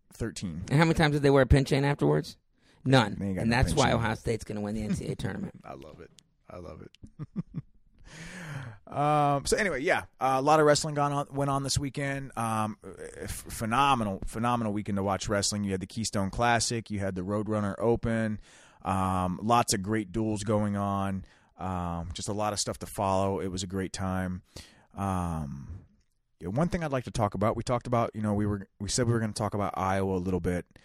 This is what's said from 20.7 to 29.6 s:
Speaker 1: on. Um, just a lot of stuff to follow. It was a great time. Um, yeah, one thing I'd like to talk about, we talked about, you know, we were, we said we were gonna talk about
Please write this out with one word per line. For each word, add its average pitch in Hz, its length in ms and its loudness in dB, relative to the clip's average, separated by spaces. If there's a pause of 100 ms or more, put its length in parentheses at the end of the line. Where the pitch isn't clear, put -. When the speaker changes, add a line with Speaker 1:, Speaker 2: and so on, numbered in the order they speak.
Speaker 1:
on. 98 480 -2 (340)
Um, 87 540 -4
just - 160 -8
a 107 40 -4
lot 104 200 -2
of 98 80 -4
stuff - 180 -6
to - 80 -10
follow. 98 540 0
It 95 80 -4
was 92 160 -4
a - 20 -6
great 95 260 -4
time. 92 500 -4 (540)
Um, 85 840 -4 (580)
yeah, 82 100 -8
one 147 200 0
thing 170 160 -2
I'd 143 80 -4
like 131 120 -2
to 101 60 -8
talk 104 240 0
about, 101 220 2
we 117 80 -4
talked 123 240 -2
about, 117 260 0
you 110 80 -4
know, 104 120 0
we 104 120 2
were, 101 220 -2 (100)
we 101 100 -6
said 123 200 0
we 117 60 4
were 113 60 2
gonna 107 120 -2
talk 104 220 -2
about 101 220 -2